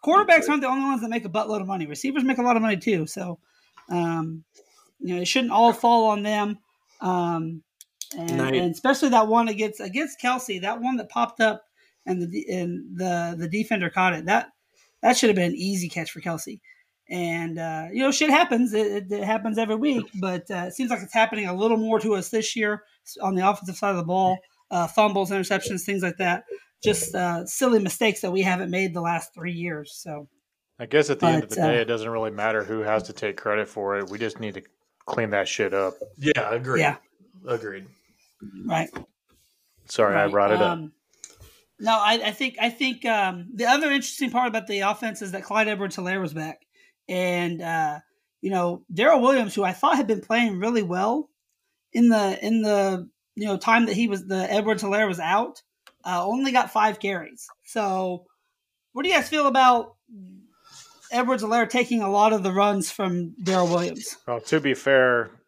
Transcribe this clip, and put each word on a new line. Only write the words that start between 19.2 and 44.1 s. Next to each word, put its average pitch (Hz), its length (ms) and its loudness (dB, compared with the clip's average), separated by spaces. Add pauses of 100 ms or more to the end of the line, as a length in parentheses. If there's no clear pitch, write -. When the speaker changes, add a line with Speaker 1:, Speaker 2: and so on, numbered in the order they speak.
Speaker 1:
happens 214 340 -2
every 220 180 0
week, 247 300 0 (160)
but, 180 280 -4
uh, 180 180 -6
it 165 60 -12
seems 254 160 -4
like 226 140 -2
it's 196 100 -16
happening 226 340 2
a 180 60 -4
little 220 240 2
more 220 220 2
to 214 160 2
us 185 140 -4
this 220 260 -2
year 208 280 -2 (220)
s-, - 160 -20
on 190 140 -2
the 185 120 4
offensive 190 280 -2
side 202 160 0
of 185 60 0
the 175 60 -2
ball, 185 360 2 (320)
uh, 175 160 0
fumbles, 196 420 2
interceptions, 190 540 -2
things 196 180 -2
like 180 160 -4
that. 180 280 -2 (380)
Just, 165 300 0
uh, 180 320 -2
silly 240 340 2
mistakes 202 420 0
that 185 100 -4
we 190 100 0
haven't 180 300 0
made 185 220 0
the 170 80 -6
last 170 320 -4
three 175 200 -8
years. 165 400 -8
So, 147 340 -14 (520)
Speaker 3:
I 120 60 -8
guess 139 240 4
at 139 100 0
the 170 80 4
end 160 160 4
of - 60 -10
Speaker 1:
but, - 80 -6
Speaker 3:
the 180 40 2
day, 120 180 4
Speaker 1:
uh, - 20 2
Speaker 3:
it 110 40 0
doesn't 113 240 -2
really 110 220 -2
matter 107 320 0
who 110 160 -4
has 107 240 0
to 110 100 -14
take 104 220 -6
credit 104 320 -2
for 101 300 -4
it. 98 120 -6
We 101 80 -12
just 110 220 -6
need 107 160 -8
to 92 80 -14 (420)
clean 113 260 -2
that 101 180 0
shit 98 240 -2
up. 95 220 0 (220)
Speaker 4:
Yeah, 127 360 0
agreed. 127 280 -2
Speaker 1:
Yeah. 143 140 2 (520)
Speaker 4:
Agreed. 107 380 -6 (800)
Speaker 1:
Right. 160 240 -2 (960)
Speaker 3:
Sorry, 104 300 2
I 101 100 4
Speaker 1:
Right. 98 60 0
Speaker 3:
brought 101 200 4
it 107 100 4
up. 98 160 4
Speaker 1:
Um, 151 140 -12 (880)
no, 220 140 2
I, 220 320 4
I 214 60 -2
think, 254 280 -6
I 233 100 2
think, 254 360 -4
um, 190 480 0
the 226 120 -4
other 285 260 4
interesting 269 380 -2